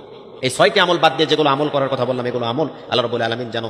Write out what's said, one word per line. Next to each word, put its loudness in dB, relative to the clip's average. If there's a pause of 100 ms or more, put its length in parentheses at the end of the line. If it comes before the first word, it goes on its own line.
(420)
এই -2
ছয়টি 2
আমল 2
বাদ 4
দিয়ে 2
যেগুলো 2
আমল 2
করার 0
কথা -2
বললাম, -2
এগুলো -2
আমল 0
আল্লাহ -2
রাব্বুল -2
আলামিন -4
যেন -6